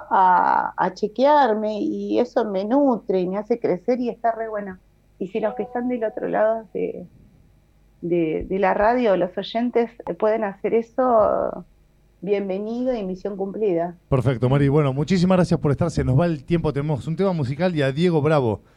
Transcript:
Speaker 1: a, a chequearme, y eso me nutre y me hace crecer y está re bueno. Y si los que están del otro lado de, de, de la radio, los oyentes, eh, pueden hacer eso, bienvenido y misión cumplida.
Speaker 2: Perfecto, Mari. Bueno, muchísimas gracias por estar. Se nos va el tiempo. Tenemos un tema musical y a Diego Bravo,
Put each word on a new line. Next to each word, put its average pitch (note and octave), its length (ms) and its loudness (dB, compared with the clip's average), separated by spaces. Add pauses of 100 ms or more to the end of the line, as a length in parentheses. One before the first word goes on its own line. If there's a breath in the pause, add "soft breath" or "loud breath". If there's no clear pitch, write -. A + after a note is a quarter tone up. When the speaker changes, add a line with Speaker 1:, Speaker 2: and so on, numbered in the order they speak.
(120)
Speaker 1:
a, F3+ 680 4
a F#3 160 0
chequearme, A3 840 2
y G#3 400 -2
eso A#3+ 260 0
me G3 200 -4
nutre A#3 560 2
y F3+ 80 -2
me F#3+ 80 -4
hace A#3 220 -2
crecer F3+ 420 0
y A#3+ 80 -4
está A3+ 240 -2
re A3+ 160 -6
bueno. G3+ 280 -8 (420)
Y F#3 100 -6
si A3+ 100 -4
los G#3+ 160 -2
que A3+ 80 -4
están B3 260 -4
del A#3+ 160 -4
otro G#3+ 220 -6
lado G#3+ 460 0
de, F3+ 340 -6 (960)
de, E3+ 480 -2
de F#3+ 100 -2
la F#3+ 140 2
radio, G#3+ 440 2
los F3+ 200 -2
oyentes, A#3 540 -2 (160)
eh, F3 80 -4
pueden A3 280 0
hacer G3 300 -4
eso, A3+ 920 2 (580)
bienvenido G#3 720 -2
y G#3+ 80 -6
misión F#3 320 -8
cumplida. F#3 640 -2 (100)
Speaker 2:
Perfecto, B2 420 0
Mari. C#3 200 2
Bueno, C#3 240 2
muchísimas F3+ 440 2
gracias E3+ 220 2
por D3 120 0
estar. D3+ 200 -2
Se C#3 140 -2
nos C3 120 2
va E3+ 80 2
el D#3+ 200 -2
tiempo. E3 260 0
Tenemos C#3+ 340 -4
un D#3 120 -4
tema F#3+ 160 0
musical D#3 420 -2
y D3 60 0
a C3+ 100 2
Diego D#3+ 300 2
Bravo, C3+ 400 2 (160 soft breath)